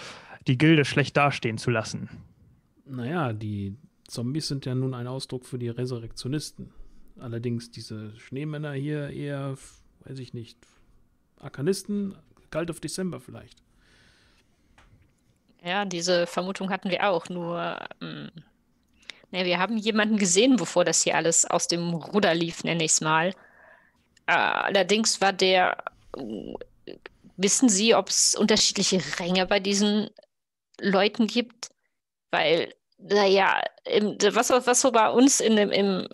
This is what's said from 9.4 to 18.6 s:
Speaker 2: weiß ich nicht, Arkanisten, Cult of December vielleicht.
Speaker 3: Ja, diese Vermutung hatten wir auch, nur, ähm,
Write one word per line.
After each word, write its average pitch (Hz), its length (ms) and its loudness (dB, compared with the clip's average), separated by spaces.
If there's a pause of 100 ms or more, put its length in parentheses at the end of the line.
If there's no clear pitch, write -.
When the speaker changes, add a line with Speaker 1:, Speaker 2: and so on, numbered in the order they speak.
Speaker 2:
weiß 135 140 -14
ich 127 160 -14
nicht, 117 240 -14 (800)
Arkanisten, 196 760 -4 (340)
Cult 170 200 -4
of 156 100 -10
December 165 400 -8
vielleicht. - 420 -20 (2000)
Speaker 3:
Ja, 190 200 -2
diese 175 420 0
Vermutung 185 440 -6
hatten 190 200 -4
wir 180 180 2
auch, 170 200 0
nur, 170 520 -6 (200)
ähm, 151 300 -12 (1000)